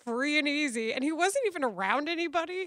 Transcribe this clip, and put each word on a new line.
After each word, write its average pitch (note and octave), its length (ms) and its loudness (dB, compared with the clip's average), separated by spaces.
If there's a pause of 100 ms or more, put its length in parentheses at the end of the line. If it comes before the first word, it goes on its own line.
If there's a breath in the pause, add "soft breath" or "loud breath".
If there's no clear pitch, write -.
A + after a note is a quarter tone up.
free C#4 360 0
and C#4+ 80 2
easy. B3 440 0
And C4 120 -2
he D#4 80 2
wasn't G4 340 2
even E4+ 160 -2
around A3+ 460 0
anybody. E4+ 460 -2 (120)